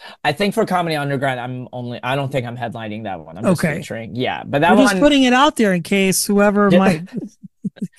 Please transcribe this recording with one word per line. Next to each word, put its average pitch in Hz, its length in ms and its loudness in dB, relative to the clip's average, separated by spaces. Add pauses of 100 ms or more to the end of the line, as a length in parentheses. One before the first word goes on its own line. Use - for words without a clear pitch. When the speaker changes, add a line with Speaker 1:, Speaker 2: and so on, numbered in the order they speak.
(220)
Speaker 1:
I 151 80 0
think 196 240 -2
for 214 100 2
Comedy 175 300 0
Underground, 139 460 -2
I'm 127 320 -8
only, 123 320 -8
I 127 100 0
don't 139 160 -2
think 127 160 -4
I'm 120 100 -8
headlining 113 460 -8
that 95 160 -8
one. 80 180 -18
I'm 101 60 -10
just 185 220 2
Speaker 2:
Okay. 147 140 -2
Speaker 1:
featuring. 113 360 -10
Yeah, 104 300 -4
but - 160 -2
that 165 160 4
Speaker 2:
We're 269 80 8
Speaker 1:
one 226 60 4
Speaker 2:
just 190 100 0
putting 285 240 4
it 247 80 2
out 285 240 2
there 208 160 2
in 175 100 0
case 190 420 0
whoever 202 460 4
Speaker 1:
Yeah. 190 80 6
Speaker 2:
might. 185 340 2
Speaker 1:
<laughs> 240 60 -8 (800)